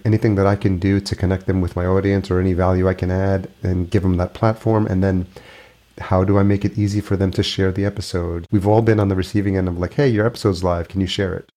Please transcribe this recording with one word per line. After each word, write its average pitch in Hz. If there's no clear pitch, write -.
anything 110
that 98
I 101
can 98
do 98
to -
connect 92
them 95
with 87
my 87
audience 95
or 90
any 92
value 92
I 92
can 92
add 95
and 90
give 95
them 92
that 90
platform? 110
And 95
then 92
how 95
do 101
I 98
make 101
it 104
easy 104
for 98
them 92
to 101
share 95
the 98
episode? 87
We've 101
all 110
been 110
on 98
the 95
receiving 95
end 92
of, 87
like, 90
"Hey, 135
your 107
episode's 98
live. 85
Can 95
you 92
share 92
it?" -